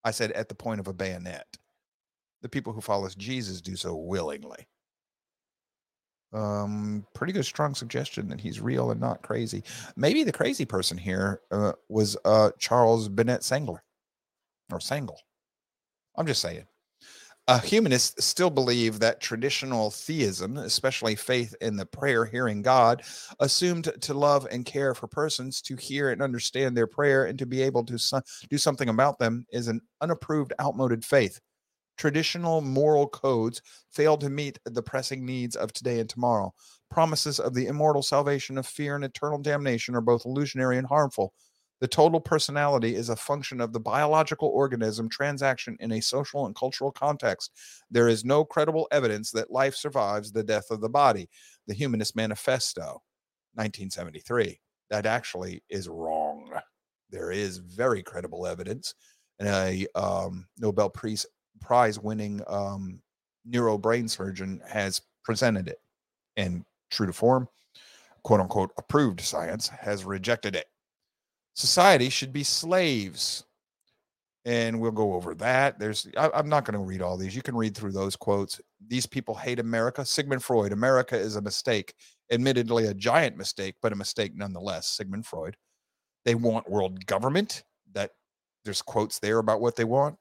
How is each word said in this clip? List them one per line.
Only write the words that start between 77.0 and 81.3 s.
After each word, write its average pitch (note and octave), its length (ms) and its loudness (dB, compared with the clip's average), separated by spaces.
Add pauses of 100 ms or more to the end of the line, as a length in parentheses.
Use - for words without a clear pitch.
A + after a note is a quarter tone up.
all F2+ 140 -2
these. F#2+ 180 -6
You C3 80 -8
can A#2+ 140 -4
read A2 200 0
through G#2 140 -6
those G2 240 -2
quotes. G2+ 460 -2 (260)
"These B2 200 -2
people A#2+ 280 -6
hate B2 240 -6
America." A#2 480 0
Sigmund C#3 380 -2
Freud, G#2+ 260 2
"America B2+ 460 4
is G#2+ 180 0